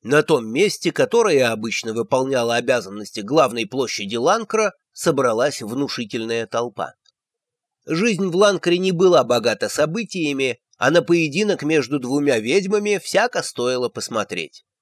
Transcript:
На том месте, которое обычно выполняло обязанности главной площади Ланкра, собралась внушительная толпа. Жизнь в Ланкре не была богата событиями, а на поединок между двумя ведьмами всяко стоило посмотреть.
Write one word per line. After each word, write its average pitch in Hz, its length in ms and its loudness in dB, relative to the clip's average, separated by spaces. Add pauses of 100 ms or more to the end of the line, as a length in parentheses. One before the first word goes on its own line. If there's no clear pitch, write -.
На 147 220 2
том 123 280 0
месте, 175 400 0
которое 143 600 2
обычно 110 420 -6
выполняло 120 640 0
обязанности 110 640 -2
главной 120 480 0
площади 110 480 -4
Ланкра, 208 580 0 (180)
собралась 135 720 0
внушительная 117 880 -6
толпа. 117 480 -6 (920)
Жизнь 196 400 0
в 170 100 -4
Ланкре 180 440 4
не 185 120 0
была 170 320 6
богата 113 460 0
событиями, 151 920 -2 (200)
а 131 100 2
на 165 140 4
поединок 170 580 0
между 143 380 0
двумя 131 400 0
ведьмами 202 580 0
всяко 202 460 -2
стоило 127 440 -2
посмотреть. 101 760 -6 (160)